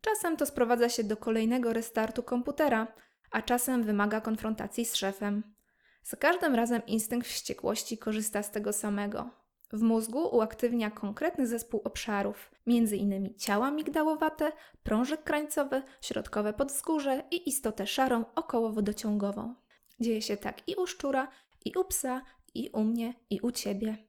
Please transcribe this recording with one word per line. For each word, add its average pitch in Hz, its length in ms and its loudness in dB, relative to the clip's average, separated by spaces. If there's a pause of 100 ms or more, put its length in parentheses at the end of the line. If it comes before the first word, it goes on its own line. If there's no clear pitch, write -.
Czasem 359 360 2
to 285 100 2
sprowadza 240 420 4
się 240 160 0
do 214 120 0
kolejnego 226 560 2
restartu 226 500 -2
komputera, 247 640 2 (440)
a 220 120 0
czasem 247 400 2
wymaga 208 380 2
konfrontacji 220 640 -2
z - 100 -4
szefem. 202 480 0 (600)
Za - 140 -10
każdym 339 380 4
razem 233 320 2
instynkt 226 420 -2
wściekłości - 720 -4
korzysta 214 440 -2
z 208 80 -8
tego 208 220 -2
samego. 208 580 -2 (420)
W 214 100 0
mózgu 226 540 2
uaktywnia 226 540 2
konkretny 254 560 -2
zespół 226 380 -2
obszarów, 202 680 -4 (160)
między 233 300 4
innymi 196 380 -2
ciała 214 360 0
migdałowate, 311 840 0 (300)
prążek 254 420 0
krańcowy, 294 580 0 (180)
środkowe 214 520 -2
poddskórze 277 800 0
i 349 180 -2
istotę 220 380 -2
szarą 247 380 2 (100)
okołowodociągową. 214 1200 -2 (460)
Dzieje 226 220 0
się 214 140 -2
tak - 320 -8
i 359 60 -4
u 359 120 0
szczura, 269 420 -2 (360)
i - 120 -4
u 370 80 2
psa, 269 380 -2 (320)
i - 160 -6
u 214 140 2
mnie, 226 300 0 (160)
i 196 100 -2
u 240 100 0
ciebie. 214 460 -4 (120)